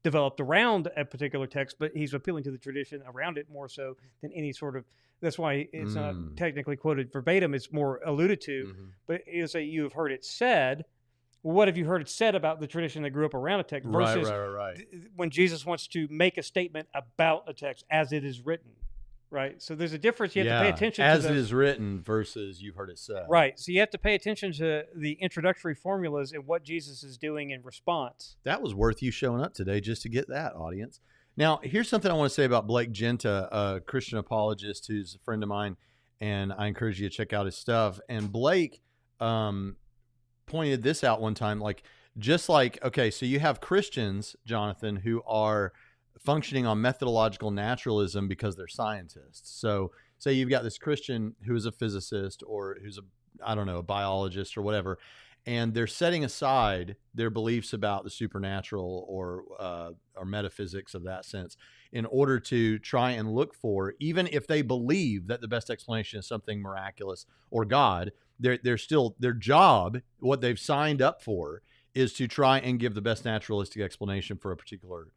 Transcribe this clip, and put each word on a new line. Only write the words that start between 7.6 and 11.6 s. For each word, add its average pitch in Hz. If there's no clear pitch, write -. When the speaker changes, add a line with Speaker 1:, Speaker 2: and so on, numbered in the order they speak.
Speaker 1:
more 139
alluded 165
to. 135
Speaker 2:
Mm-hmm. 95
Speaker 1:
But 175
he'll 170
say, 165
"You 156
have 143
heard 151
it 131
said." 156
Well, 160
what 208